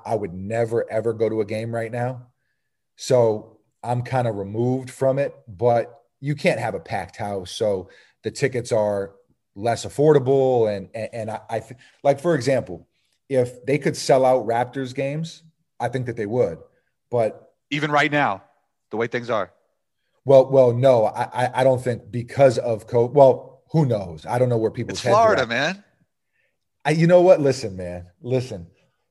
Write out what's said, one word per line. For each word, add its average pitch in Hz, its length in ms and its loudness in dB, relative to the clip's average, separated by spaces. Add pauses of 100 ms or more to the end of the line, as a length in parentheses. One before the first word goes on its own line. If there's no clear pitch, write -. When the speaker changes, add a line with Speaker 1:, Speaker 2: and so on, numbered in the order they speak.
Speaker 1:
I 151 100 -2
would 170 180 -6
never, 113 560 -4
ever 110 220 -2
go 110 160 -2
to 110 140 -2
a 104 40 -4
game 110 300 -8
right 113 160 -6
now. 123 360 -6 (680)
So 117 640 0 (240)
I'm 123 180 -2
kinda 120 300 -2
removed 117 580 -4
from 135 300 0
it, 139 160 -4 (120)
but 117 560 -2 (180)
you 143 140 -4
can't 147 260 0
have 110 140 -4
a 87 40 -8
packed 92 380 -10
house. 101 340 -8
So 98 380 -4 (340)
the 107 80 -6
tickets 123 400 -4
are 104 440 -2 (400)
less 117 300 -6
affordable. 131 880 2
And, 95 220 -8
and, 110 160 -8
and 110 200 -10
I, 107 180 -10
I 113 100 -6
th-, - 200 -14 (220)
like, 139 200 2
for 170 140 2
example, 117 520 -2 (400)
if 127 380 -2
they 147 120 0
could 143 200 -4
sell 131 260 4
out 127 240 2
Raptors 123 480 -4
games, 147 480 -8 (380)
I 120 80 -2
think 127 160 -6
that 113 100 -8
they 107 120 -6
would, 104 320 -2 (520)
but 113 420 -2 (180)
Speaker 2:
Even 147 200 -2
right 147 200 2
now, 120 320 0 (480)
the 107 60 -6
way 113 100 -2
things 120 220 -6
are. 101 220 -2 (720)
Speaker 1:
Well, 131 260 6
well, 131 220 6
no, 120 360 4
I, 117 160 -4 (240)
I, 123 40 -6 (100)
I - 40 2
don't 127 180 2
think 120 280 -6
because 123 480 2
of 113 280 -4
co-, 120 200 2
well, 135 640 4
who 156 140 2
knows? 92 400 -4
I 113 140 -4
don't 127 80 2
know 120 100 0
where 110 140 0
people's - 280 -8
Speaker 2:
It's - 40 -10
Speaker 1:
heads 190 120 2
are 220 40 6
Speaker 2:
Florida, 208 220 4
Speaker 1:
at. 117 80 -4
Speaker 2:
man. 156 340 -4 (1000)
Speaker 1:
I, 147 60 0
you 165 160 4
know 180 140 8
what? 180 200 6
Listen, 127 340 -2
man, 90 300 -10 (160)
listen. 120 460 -4 (440)